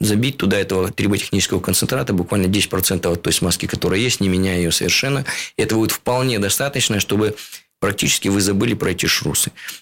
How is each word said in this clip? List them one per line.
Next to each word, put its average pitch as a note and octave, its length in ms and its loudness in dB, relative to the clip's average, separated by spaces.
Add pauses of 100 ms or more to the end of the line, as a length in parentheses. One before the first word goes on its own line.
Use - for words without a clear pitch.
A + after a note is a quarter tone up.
забить G#2 380 2
туда G2+ 200 2
этого F#2 320 0
триботехнического G2+ 720 0
концентрата B2+ 540 -2
буквально F#2 340 0
десять F#2+ 220 0
процентов F#2 420 0
от E2+ 100 -4
той E2+ 120 0
смазки, - 320 0
которая - 340 0
есть, A#2+ 180 0
не G2 120 2
меняя F#2 260 2
ее F2 140 0
совершенно. C3+ 560 0 (320)
Это A2 160 0
будет A2 180 2
вполне B2+ 460 0
достаточно, A2 640 0
чтобы G#2 360 0 (440)
практически - 480 0
вы G2 120 2
забыли G2+ 320 2
про F#2 200 0
эти F2+ 120 -2
шрусы. - 480 0 (300)